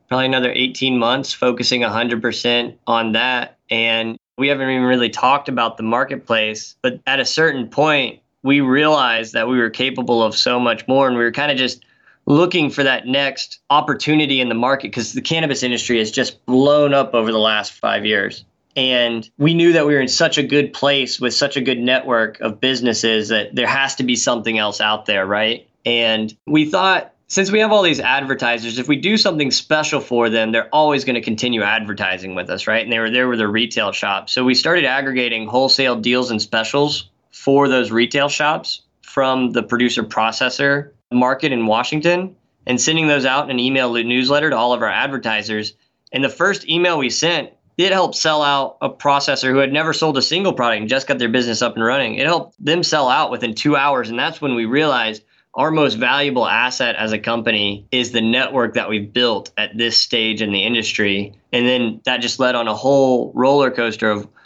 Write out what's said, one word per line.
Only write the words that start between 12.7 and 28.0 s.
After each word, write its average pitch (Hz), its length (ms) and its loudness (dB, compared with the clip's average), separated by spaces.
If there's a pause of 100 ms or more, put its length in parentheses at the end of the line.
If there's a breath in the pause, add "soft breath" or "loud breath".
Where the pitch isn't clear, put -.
for 147 120 -2
that 131 240 0
next 135 540 -4 (100)
opportunity 143 720 2
in 123 80 0
the 113 60 -2
market, 127 380 0
'cause 113 200 -6
the 127 80 -6
cannabis 151 420 -2
industry 123 360 0
has 110 120 0
just - 360 -4
blown 143 480 4
up 127 200 2
over 113 180 2
the 110 60 0
last 107 340 0
five 107 320 -4
years. 101 400 -2 (320)
And 120 600 0
we 151 180 2
knew 170 180 6
that 156 140 4
we 147 80 4
were 139 60 4
in 131 80 0
such 160 300 0
a 147 40 2
good 143 300 0
place 139 480 -2
with 123 140 0
such 143 220 -2
a 139 40 -2
good 123 180 0
network 120 640 0
of 104 200 -6
businesses 113 680 0
that 107 260 -2
there 123 120 0
has 135 300 -2
to 131 80 -4
be 123 120 0
something 113 420 -2
else 104 220 -2
out 107 260 0
there, 98 200 0
right? 110 400 -2 (180)
And 113 480 0 (140)
we 151 200 2
thought, 185 460 0 (140)
since 190 240 -2
we 214 100 2
have 220 120 2
all 208 100 6
these 151 180 2